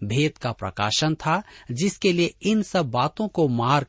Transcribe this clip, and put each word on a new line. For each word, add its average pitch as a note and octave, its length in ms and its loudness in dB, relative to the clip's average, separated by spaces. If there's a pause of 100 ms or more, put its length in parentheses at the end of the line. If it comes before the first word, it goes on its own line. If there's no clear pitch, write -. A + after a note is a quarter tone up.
भेद C#3 340 0
का A#2+ 140 -4
प्रकाशन G#2+ 640 -2
था, E3 280 -2 (280)
जिसके F3+ 420 0
लिए E3+ 280 0
इन G#3+ 220 2
सब E3 280 -2
बातों C#3 360 -2
को - 200 2
मार्ग B2+ 400 2